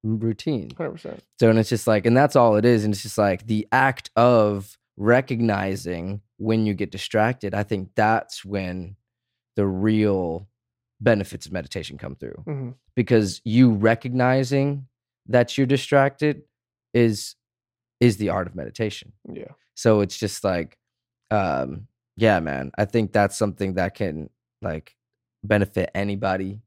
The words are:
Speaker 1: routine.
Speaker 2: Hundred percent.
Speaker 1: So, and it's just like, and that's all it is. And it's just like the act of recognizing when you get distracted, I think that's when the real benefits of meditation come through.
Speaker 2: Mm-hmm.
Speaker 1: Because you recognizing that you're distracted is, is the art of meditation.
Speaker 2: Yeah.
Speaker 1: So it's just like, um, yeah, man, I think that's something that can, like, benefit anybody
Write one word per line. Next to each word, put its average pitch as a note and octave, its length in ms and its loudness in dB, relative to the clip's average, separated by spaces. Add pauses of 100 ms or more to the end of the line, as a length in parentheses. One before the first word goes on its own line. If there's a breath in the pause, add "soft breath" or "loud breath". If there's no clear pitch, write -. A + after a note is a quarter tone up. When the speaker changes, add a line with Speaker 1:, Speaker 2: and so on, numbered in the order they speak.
Speaker 1:
routine. A2 720 -4
Speaker 2:
Hundred D#3+ 160 -8
percent. - 300 -16 (180)
Speaker 1:
So, A2+ 80 8
and A2 100 6
it's A2 120 2
just A2+ 160 -2
like, G#2+ 200 2
and A#2 100 4
that's C#3+ 200 4
all A#2 200 6
it G#2+ 80 2
is. A2+ 200 4
And G#2+ 80 0
it's G2 100 -6
just - 160 -8
like G2+ 280 0
the G#2+ 260 -4
act C3 440 0
of G#2+ 640 2 (180)
recognizing G2+ 1200 -2 (160)
when A2 300 0
you G#2 80 0
get G2 160 -6
distracted, G#2+ 640 -2
I G#2 80 -2
think F#2+ 320 -6
that's A2 500 0
when F#2+ 520 -8 (600)
the G2+ 100 2
real G2 840 -2 (520)
benefits G#2+ 460 0
of - 60 -14
meditation D#2 460 -10
come C2+ 180 -12
through. - 300 -16
Speaker 2:
Mm-hmm. C3+ 240 -8 (240)
Speaker 1:
Because A2 500 2
you A#2+ 280 6
recognizing B2+ 1120 0 (400)
that A#2+ 300 2
you're C#3 100 2
distracted C#3 760 0 (500)
is, A2+ 420 0 (680)
is A2+ 180 4
the G#2 100 -2
art F2+ 180 -2
of - 80 -16
meditation. F2+ 580 -8 (200)
Speaker 2:
Yeah. - 200 -16 (220)
Speaker 1:
So A2 260 4
it's G2+ 180 -2
just - 260 -8
like, F2 340 -4 (520)
um, E2 560 -2 (300)
yeah, G#2+ 240 4
man, C2+ 360 -6
I G#2 80 0
think G#2+ 280 -2
that's G2+ 240 0
something G2 380 -4
that F#2 200 -2
can, D#2+ 340 -6 (320)
like, D#2+ 360 -10 (460)
benefit G2+ 520 0
anybody G2 720 -4